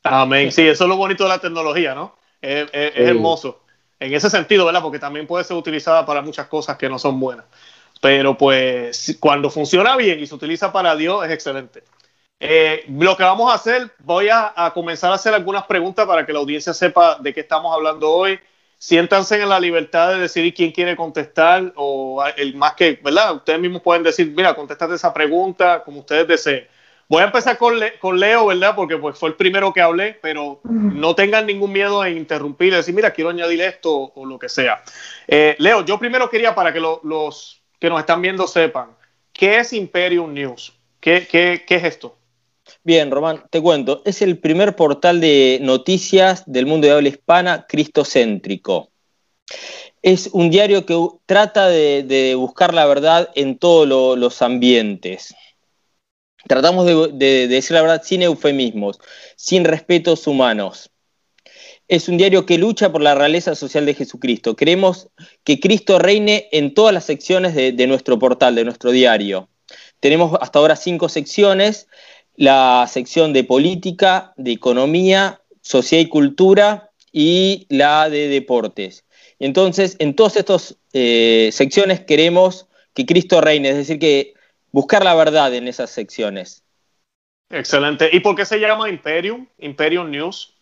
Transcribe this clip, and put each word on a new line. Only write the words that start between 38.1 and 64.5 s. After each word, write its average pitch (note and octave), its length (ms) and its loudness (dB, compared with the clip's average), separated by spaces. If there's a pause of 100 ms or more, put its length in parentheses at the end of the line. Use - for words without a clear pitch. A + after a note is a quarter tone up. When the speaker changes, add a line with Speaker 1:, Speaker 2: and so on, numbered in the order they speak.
Speaker 1:
viendo F#3 260 -2
sepan, D#3 420 -2 (420)
¿qué G3+ 280 2
es A#3+ 120 -4
Imperium F3 600 -4
News? C#3 400 -12 (260)
¿Qué, F3 300 2
qué, F3 360 0
qué F3+ 100 0
es E3+ 100 -2
esto? - 320 -8 (680)
Speaker 4:
Bien, D#3+ 260 2
Román, D#3 380 -4
te E3+ 120 -2
cuento. D3 440 0
Es G3 160 -4
el F3+ 180 0
primer F#3+ 380 0
portal F3 420 2
de C3+ 420 4
noticias F#3 840 2
del B2+ 200 -2
mundo D3+ 220 2
de C#3+ 60 6
habla D3 160 4
hispana E3+ 580 0
cristocéntrico. G#2+ 1200 -2 (1120)
Es F#3 300 2
un E3+ 180 2
diario G3 360 2
que E3+ 100 -2
u-, E3+ 300 -4
trata G3+ 420 2
de, D3+ 360 2
de C3 320 0
buscar B2+ 380 0
la E3 120 4
verdad D#3 500 2
en C3+ 220 -4
todos E3+ 300 6
lo-, C3 280 2
los B2 260 -2
ambientes. A#2 960 0 (1120)
Tratamos E3+ 380 2
de, F3 80 4 (200)
de, C3+ 340 2
de - 0 -
decir C3+ 280 -2
la D#3+ 60 6
verdad D#3+ 220 2
sin F#3 180 -2
eufemismos, C3 800 -2 (360)
sin F3+ 280 -2
respetos E3 640 0
humanos. A#2 600 -2 (960)
Es E3 220 0
un F3+ 80 0
diario F#3+ 280 4
que F3 120 2
lucha G3+ 340 0
por D#3 100 -2
la D3 140 4
realeza D3+ 400 0
social D3 300 -4
de D3 80 0
Jesucristo. A#2+ 600 -6